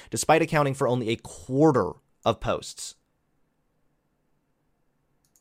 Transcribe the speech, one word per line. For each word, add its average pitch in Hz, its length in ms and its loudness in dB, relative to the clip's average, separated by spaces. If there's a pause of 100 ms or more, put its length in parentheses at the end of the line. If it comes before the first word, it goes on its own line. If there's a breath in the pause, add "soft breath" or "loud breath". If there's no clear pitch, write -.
despite 151 340 2
accounting 147 320 0
for 135 140 -2
only 120 220 -2
a 117 60 0
quarter 127 760 0 (320)
of 110 160 0
posts. - 540 -8 (2500)